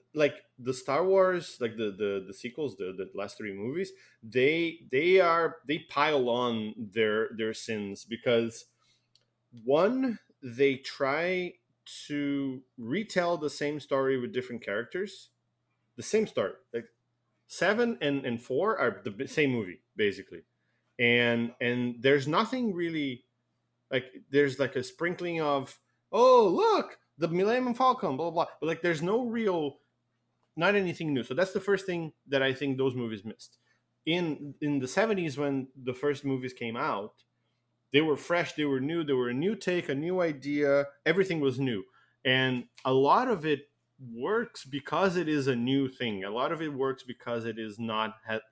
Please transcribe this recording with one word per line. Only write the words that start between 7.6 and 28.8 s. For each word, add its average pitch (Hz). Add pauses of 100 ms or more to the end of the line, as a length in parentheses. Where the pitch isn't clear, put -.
because, 117 (960)
one, 214 (240)
they 131
try 170 (540)
to 139 (140)
retell 175
the 151
same 147
story 135
with 120
different 123
characters. 120 (680)
The -
same 214
story. 101 (200)
Like, 117 (600)
seven 226
and, 139
and 117
four 180
are 120
the 113
b-, 123
same 147
movie, 98 (140)
basically. 98 (560)
And, 120
and 123
there's 139
nothing 220
really, 160 (640)
like, 127 (240)
there's, 139
like, 135
a 123
sprinkling 170
of, 143 (320)
"Oh, 240
look, 359 (180)
the 160
Millennium 226
Falcon," 247
blah, 165
blah, 160
blah. -
But, 151
like, 165